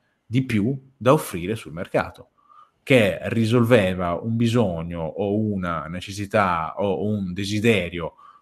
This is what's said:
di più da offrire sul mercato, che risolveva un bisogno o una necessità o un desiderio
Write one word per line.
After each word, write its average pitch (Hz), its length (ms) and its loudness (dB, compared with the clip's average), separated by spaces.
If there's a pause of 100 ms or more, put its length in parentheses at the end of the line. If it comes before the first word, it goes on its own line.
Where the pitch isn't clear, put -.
(260)
di 131 180 0
più 123 540 -2
da 123 160 4
offrire 98 420 -2
sul 76 180 -14
mercato, - 580 -6 (500)
che 104 440 4
risolveva 104 880 2
un 113 220 -4
bisogno 92 680 0
o 101 340 -2
una 92 480 -2
necessità 92 920 -2
o 95 280 -2
un 101 280 -4
desiderio 98 840 -2 (260)